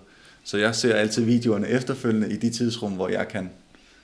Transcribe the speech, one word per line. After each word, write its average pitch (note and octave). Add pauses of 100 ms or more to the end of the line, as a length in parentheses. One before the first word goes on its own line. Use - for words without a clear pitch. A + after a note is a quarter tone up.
(440)
Så -
jeg A2
ser A#2
altid G#2+
videoerne A2+
efterfølgende A2+
i G#2
de A#2
tidsrum, A2+
hvor F#2
jeg F#2+
kan. F#2+ (540)